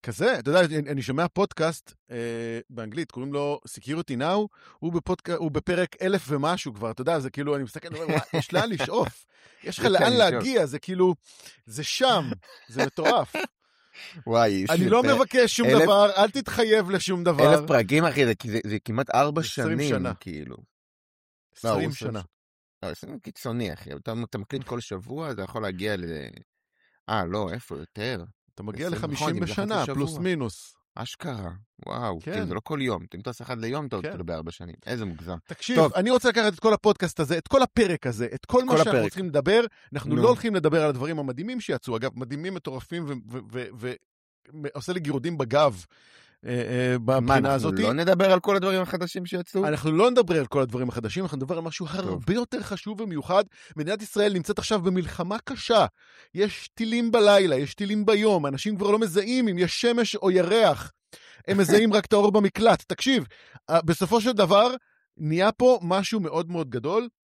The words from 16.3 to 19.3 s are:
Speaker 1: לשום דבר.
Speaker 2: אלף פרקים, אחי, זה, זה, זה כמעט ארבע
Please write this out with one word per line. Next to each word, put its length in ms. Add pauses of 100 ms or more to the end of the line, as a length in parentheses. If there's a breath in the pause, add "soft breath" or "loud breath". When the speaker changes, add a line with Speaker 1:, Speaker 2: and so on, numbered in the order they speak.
Speaker 1:
לשום 340
דבר. 300
Speaker 2:
אלף 140
פרקים, 380
אחי, 200
זה, 80 (100)
זה, 220
זה 200
כמעט 240
ארבע 320